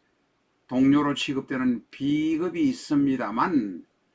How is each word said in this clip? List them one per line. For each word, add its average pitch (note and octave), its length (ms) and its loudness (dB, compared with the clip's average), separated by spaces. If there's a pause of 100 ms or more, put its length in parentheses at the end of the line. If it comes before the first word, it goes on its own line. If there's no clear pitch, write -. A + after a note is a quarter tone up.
(680)
동료로 C#3 460 4
취급되는 C3 800 -2
비급이 D#3 800 -2
있습니다만 B2+ 1160 0 (300)